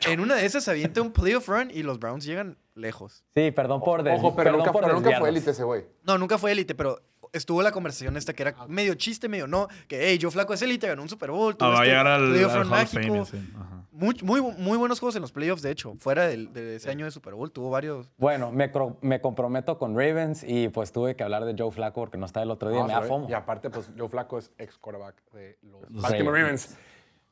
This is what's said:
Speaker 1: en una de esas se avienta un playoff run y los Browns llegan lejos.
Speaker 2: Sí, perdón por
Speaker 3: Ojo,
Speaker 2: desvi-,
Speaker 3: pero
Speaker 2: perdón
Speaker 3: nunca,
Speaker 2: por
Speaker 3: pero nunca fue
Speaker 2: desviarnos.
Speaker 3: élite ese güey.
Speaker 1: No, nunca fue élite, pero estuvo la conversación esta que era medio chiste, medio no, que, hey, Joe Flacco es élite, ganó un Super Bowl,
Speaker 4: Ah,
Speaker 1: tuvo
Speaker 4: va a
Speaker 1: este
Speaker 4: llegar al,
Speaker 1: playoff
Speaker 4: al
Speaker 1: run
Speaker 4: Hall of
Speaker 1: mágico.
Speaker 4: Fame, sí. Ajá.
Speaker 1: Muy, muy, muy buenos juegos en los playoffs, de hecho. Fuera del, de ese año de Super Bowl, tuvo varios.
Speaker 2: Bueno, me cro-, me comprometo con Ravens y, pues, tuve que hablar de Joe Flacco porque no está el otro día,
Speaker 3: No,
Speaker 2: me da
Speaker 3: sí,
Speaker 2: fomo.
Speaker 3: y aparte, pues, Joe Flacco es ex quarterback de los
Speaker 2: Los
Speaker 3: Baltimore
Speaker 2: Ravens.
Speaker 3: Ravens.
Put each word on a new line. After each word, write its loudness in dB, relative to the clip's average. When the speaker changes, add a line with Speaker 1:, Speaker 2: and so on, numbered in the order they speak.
Speaker 1:
en 2
una 2
de 4
esas 0
se -2
avienta 0
un -2
playoff 2
run 0
y -6
los -4
Browns -6
llegan -8
lejos. -10
Speaker 2:
Sí, 4
perdón 0
por 2
Speaker 3:
Ojo, 0
Speaker 2:
desvi-, 2
Speaker 3:
pero 4
Speaker 2:
perdón 6
Speaker 3:
nunca, 4
Speaker 2:
por 4
Speaker 3:
pero 4
nunca 4
fue 8
Speaker 2:
desviarnos. 2
Speaker 3:
élite 2
ese -4
güey. -2
Speaker 1:
No, 4
nunca 0
fue 2
élite, -2
pero -2
estuvo 0
la 4
conversación -6
esta -6
que -6
era -2
medio 0
chiste, -4
medio -4
no, 0
que, -4
hey, 6
Joe 0
Flacco 0
es -4
élite, 0
ganó -4
un -10
Super -8
Bowl, 2
Speaker 4:
Ah, -12
Speaker 1:
tuvo 4
Speaker 4:
va 6
a 6
Speaker 1:
este 8
Speaker 4:
llegar 6
al, 6
Speaker 1:
playoff 6
Speaker 4:
al 2
Speaker 1:
run 0
Speaker 4:
Hall -
of -4
Speaker 1:
mágico. 0
Speaker 4:
Fame, -
sí. -12
Ajá. -14
Speaker 1:
Muy, 0
muy, 2
muy -2
buenos 0
juegos -2
en -4
los -10
playoffs, -2
de -4
hecho. -8
Fuera 2
del, -4
de -10
ese -10
año -6
de -8
Super -16
Bowl, -8
tuvo -8
varios. -4
Speaker 2:
Bueno, 2
me 2
cro-, -2
me 2
comprometo -2
con -4
Ravens 0
y, 0
pues, -4
tuve -2
que -6
hablar -2
de -4
Joe -2
Flacco -6
porque -8
no -6
está -6
el -2
otro -4
día, 0
Speaker 3:
No, 0
Speaker 2:
me -2
da 2
Speaker 3:
sí, -4
Speaker 2:
fomo. -4
Speaker 3:
y -4
aparte, -6
pues, -10
Joe -8
Flacco -8
es -14
ex -18
quarterback -18
de -20
los -20
Speaker 2:
Los -8
Speaker 3:
Baltimore 2
Speaker 2:
Ravens. 0
Speaker 3:
Ravens. -20